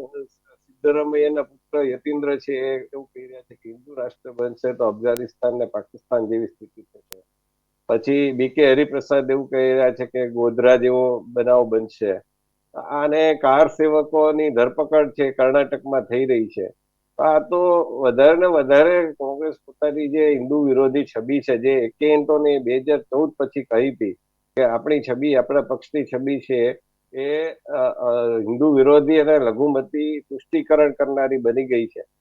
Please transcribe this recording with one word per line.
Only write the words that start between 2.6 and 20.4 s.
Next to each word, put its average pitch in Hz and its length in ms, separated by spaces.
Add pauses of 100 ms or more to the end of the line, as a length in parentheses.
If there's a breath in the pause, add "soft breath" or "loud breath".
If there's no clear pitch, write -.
એવું 135 280
કહી 127 200
રહ્યા 127 160
છે - 140
કે - 140
હિન્દુ 127 240
રાષ્ટ્ર 123 380
બનશે 120 420
તો 117 120
અફઘાનિસ્તાન 120 720
ને 120 80
પાકિસ્તાન 113 600
જેવી 113 200
સ્થિતિ - 340
થશે. - 420 (640)
પછી 139 440
બી 127 180
કે 139 220
હરિપ્રસાદ 139 600
એવું 135 160
કહી 131 240
રહ્યા 131 200
છે 127 140
કે 123 240
ગોધરા 120 460
જેવો 127 440
બનાવ 123 460
બનશે. 110 480 (600)
અને 147 680
કાર 143 260
સેવકોની 156 840
ધરપકડ 143 640
છે 135 200
કર્ણાટકમાં 135 680
થઈ 123 240
રહી 117 220
છે. 101 260 (460)
આ 156 200
તો 175 440 (180)
વધારે 135 360
ને 180 100
વધારે 160 680
કોંગ્રેસ 139 400 (120)
પોતાની 147 420
જે 151 220
હિન્દુ 143 340